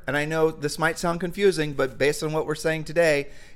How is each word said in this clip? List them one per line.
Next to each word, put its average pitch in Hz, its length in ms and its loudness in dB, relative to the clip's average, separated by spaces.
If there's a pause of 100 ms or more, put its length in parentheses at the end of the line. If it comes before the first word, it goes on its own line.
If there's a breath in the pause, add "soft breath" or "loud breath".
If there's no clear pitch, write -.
and 135 100 0
I 147 80 0
know 160 240 2
this 151 300 -4
might 165 180 0
sound 170 220 -2
confusing, 170 540 0
but 135 260 -2
based 147 240 2
on 151 100 -2
what 156 140 0
we're 151 80 -2
saying 160 300 -2
today, 156 420 2 (280 loud breath)